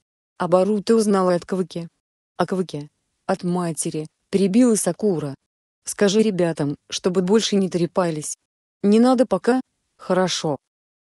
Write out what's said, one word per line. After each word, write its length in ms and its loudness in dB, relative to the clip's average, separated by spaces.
А 100 -4
Барута 480 2
узнала 400 2
от 100 -4
Каваки. 420 -6
«А 100 -2
Каваки?» 420 -6
«От 160 -4
матери», 640 -4
перебила 460 4
Сакура. 580 -2
«Скажи 380 0
ребятам, 540 0
чтобы 320 -2
больше 340 2
не 140 0
трепались. 640 -4
Не 160 4
надо 260 4
пока?» 360 0
«Хорошо. 600 -2